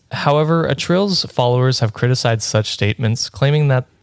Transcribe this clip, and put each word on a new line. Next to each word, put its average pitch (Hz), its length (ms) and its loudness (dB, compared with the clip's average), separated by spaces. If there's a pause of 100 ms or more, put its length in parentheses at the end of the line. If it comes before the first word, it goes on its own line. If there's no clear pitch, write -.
(120)
However, 156 560 0
Attrill's 180 580 0
followers 127 540 0
have 110 140 -2
criticized 120 500 0
such - 280 0
statements, 110 580 -2
claiming 147 400 0
that 127 160 2 (180)